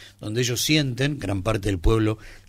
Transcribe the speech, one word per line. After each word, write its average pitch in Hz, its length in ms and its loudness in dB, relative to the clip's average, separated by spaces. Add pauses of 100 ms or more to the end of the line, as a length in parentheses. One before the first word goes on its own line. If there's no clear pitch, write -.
(220)
donde 110 200 -4
ellos 120 200 -2
sienten, 143 580 0
gran 98 220 -2
parte 104 280 0
del 95 100 0
pueblo, 110 400 2 (300)